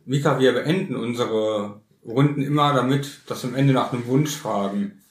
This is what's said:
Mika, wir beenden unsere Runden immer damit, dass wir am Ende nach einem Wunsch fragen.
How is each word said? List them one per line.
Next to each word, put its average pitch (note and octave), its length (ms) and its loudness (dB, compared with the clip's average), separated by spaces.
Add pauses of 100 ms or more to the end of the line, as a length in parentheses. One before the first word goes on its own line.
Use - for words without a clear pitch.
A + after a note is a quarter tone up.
Mika, C#3 340 0
wir C3 140 6
beenden D3 420 0
unsere A2 840 -2 (240)
Runden C#3 380 0
immer D3 320 2
damit, C3+ 340 0 (200)
dass - 160 -8
wir B2 60 -4
am B2 60 -8
Ende C#3 160 4
nach A#2+ 200 0
einem A#2 140 -6
Wunsch C#3+ 300 2
fragen. G2+ 640 -4 (100)